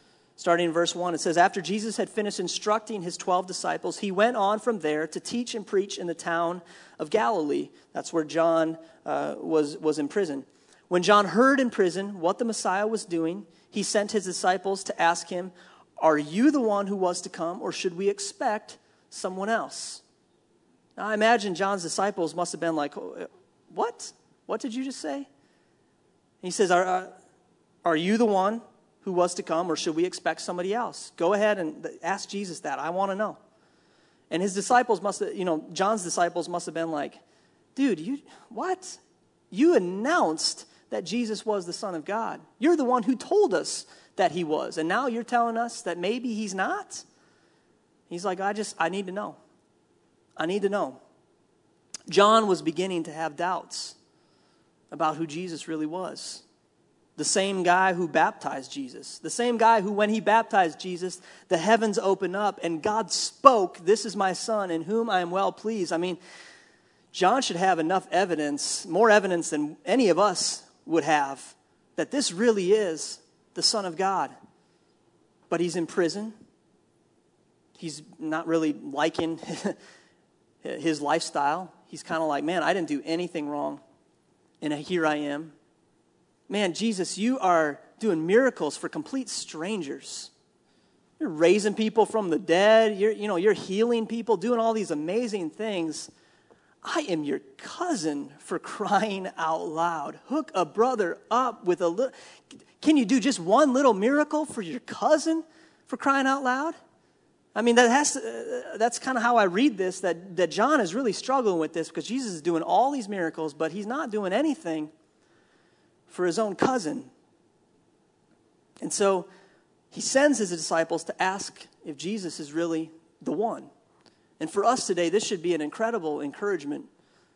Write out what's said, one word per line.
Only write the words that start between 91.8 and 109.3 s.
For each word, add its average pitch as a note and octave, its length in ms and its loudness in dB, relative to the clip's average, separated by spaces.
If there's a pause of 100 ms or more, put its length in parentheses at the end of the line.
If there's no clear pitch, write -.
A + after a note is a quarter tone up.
from G#3 240 -2
the D#3+ 100 2
dead. G#3 600 6
You're, G#3+ 140 4
you G#3 140 -6
know, G3+ 100 0
you're F#3+ 180 4
healing A3+ 520 0
people, A3+ 300 -2
doing A3+ 240 0
all A3+ 140 2
these G3 160 -2
amazing F3+ 600 -2
things. E3+ 600 -6 (720)
I - 240 -4
am D#3 160 -2
your C#3+ 160 -4 (160)
cousin, D#3+ 840 -6
for E3+ 200 -6
crying G3 800 -2
out E3 300 -2
loud. D#3+ 600 -4
Hook D4+ 280 -4
a F3+ 100 2
brother G3+ 540 0 (120)
up B3 340 0
with F3+ 160 2
a F3 80 2
little, A3 240 -2 (680)
can D#4 160 6
you B3+ 80 6
do B3+ 140 4
just G3 220 0
one A#3+ 320 6
little B3+ 220 6
miracle D4 500 2
for - 180 -8
your F3 180 -8
cousin, D#4 640 2 (440)
for C4 100 -8
crying C#4 300 2
out C4+ 180 0
loud?" C4+ 300 -2 (800)
I G#3+ 60 0
mean, A#3 140 6
that A#3+ 140 8
has C#4+ 220 4
to, C4+ 80 -6
uh, A#3 560 -8
that's A3+ 240 0
kinda C4 200 -2
how A#3+ 160 4